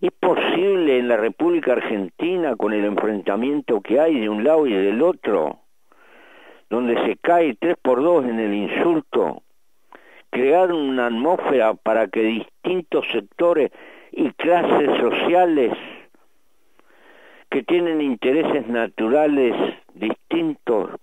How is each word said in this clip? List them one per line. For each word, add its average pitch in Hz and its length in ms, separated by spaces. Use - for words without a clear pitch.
¿Es 185 120
posible 175 840
en 123 100
la 120 80
República 131 560
Argentina, 123 800
con 107 180
el 104 120
enfrentamiento 107 960
que - 180
hay 156 220
de 107 80
un 107 160
lado 156 220
y 123 60
del 101 300
otro, 107 580
donde 120 240
se - 120
cae 170 420
tres 170 220
por 127 220
dos 165 220
en 117 140
el 107 160
insulto, 104 880
crear 160 420
una 135 340
atmósfera 120 680
para 110 340
que 113 140
distintos 156 880
sectores 143 600
y - 200
clases - 680
sociales 160 720
que 139 120
tienen 170 380
intereses 139 680
naturales 120 840
distintos 123 960